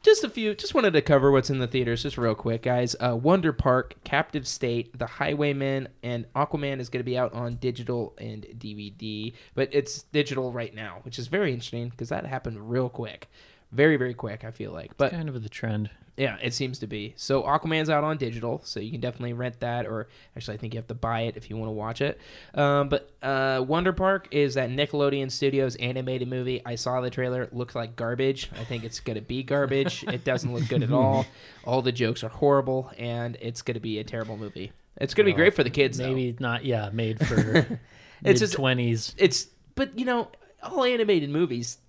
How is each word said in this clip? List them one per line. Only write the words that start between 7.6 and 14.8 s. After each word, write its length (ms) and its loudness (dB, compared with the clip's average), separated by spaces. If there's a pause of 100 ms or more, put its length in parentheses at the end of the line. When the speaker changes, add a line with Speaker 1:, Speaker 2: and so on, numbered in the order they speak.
Speaker 1:
and 280 -12 (120)
D 160 -10
V 160 -12
D, 440 -8 (200)
but 180 0
it's 320 0
digital 480 -2
right 220 -8
now, 280 -12
which 160 -12
is 80 -8
very 260 0
interesting 440 -6
'cause 140 -8
that 160 -4
happened 440 -8
real 180 0
quick. 400 -10 (420)
Very, 260 6
very 180 0
quick, 300 -8
I 60 -10
feel 220 -10
like. 240 -14